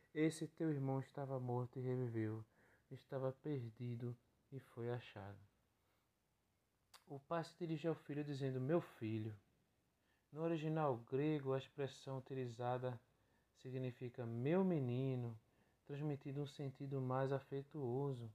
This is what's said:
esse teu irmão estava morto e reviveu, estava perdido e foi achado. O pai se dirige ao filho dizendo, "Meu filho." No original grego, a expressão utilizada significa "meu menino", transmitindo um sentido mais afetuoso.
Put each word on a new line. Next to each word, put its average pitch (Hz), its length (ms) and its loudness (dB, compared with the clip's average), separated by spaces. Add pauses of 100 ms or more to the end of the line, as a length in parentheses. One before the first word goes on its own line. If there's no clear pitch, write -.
(140)
esse 156 320 4
teu 160 240 0
irmão 135 300 4
estava 135 400 -4
morto 123 400 0
e - 20 -4
reviveu, 113 640 0 (480)
estava 131 400 -4
perdido 120 840 -4 (380)
e 135 80 -10
foi 120 320 -6
achado. 101 480 -8 (1700)
O 147 140 -12
pai 170 240 0
se - 120 -18
dirige 160 300 0
ao 160 80 4
filho 147 260 -4
dizendo, 135 380 0
"Meu 156 220 4
filho." 110 520 -4 (960)
No 147 120 -8
original 156 560 2 (120)
grego, 139 440 2
a 135 40 2
expressão 135 600 -4
utilizada 123 840 -2 (600)
significa 127 640 -4
"meu 127 360 2
menino", 127 800 2 (460)
transmitindo 143 560 -4
um 139 60 -2
sentido 139 520 -4
mais 131 320 2
afetuoso. 135 1040 -2